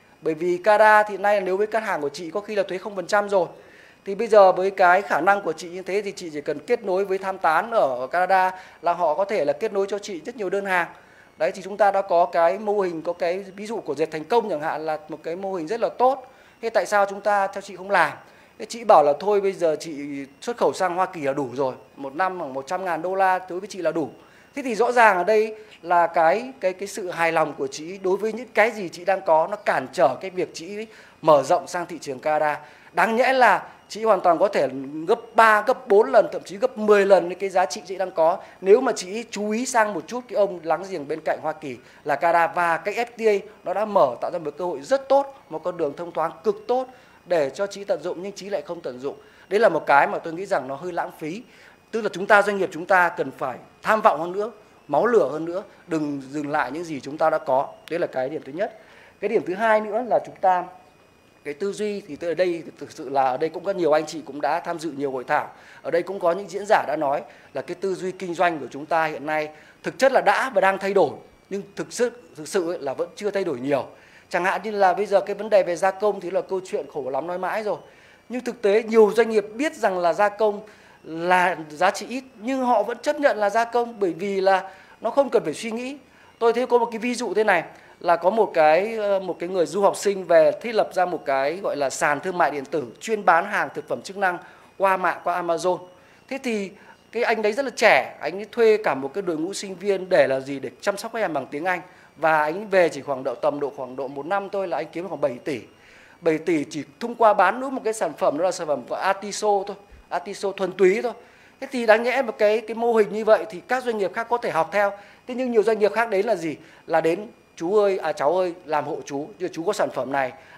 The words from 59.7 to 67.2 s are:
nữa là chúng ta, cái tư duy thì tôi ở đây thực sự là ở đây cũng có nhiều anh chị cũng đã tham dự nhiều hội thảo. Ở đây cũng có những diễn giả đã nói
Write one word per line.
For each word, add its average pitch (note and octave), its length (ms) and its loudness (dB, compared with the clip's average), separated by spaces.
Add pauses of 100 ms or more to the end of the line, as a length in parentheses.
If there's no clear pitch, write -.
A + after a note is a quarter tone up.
nữa G#3+ 280 -4
là E3 180 2
chúng C#3+ 140 -16
ta, F3+ 240 2 (800)
cái D3 100 -8
tư G3 180 -4
duy G3+ 280 -6
thì D3 160 -12
tôi E3+ 140 -6
ở D#3+ 40 -2
đây E3+ 280 0 (160)
thực - 140 -14
sự D3+ 160 -12
là C3+ 140 2
ở C3 140 2
đây D#3 140 -2
cũng E3 140 -10
có G3 80 -2
nhiều E3+ 200 2
anh D#3 140 4
chị D#3+ 200 -10
cũng C#3 140 -12
đã D3+ 200 0
tham E3+ 180 -6
dự D#3 180 -8
nhiều C#3 140 -4
hội B2+ 140 -6
thảo. C#3 260 0 (320)
Ở C3+ 80 -8
đây E3+ 120 2
cũng F#3+ 180 -8
có F3 120 2
những G3 160 -6
diễn G3 200 -8
giả E3 200 4
đã D3 80 -2
nói D3+ 260 0 (320)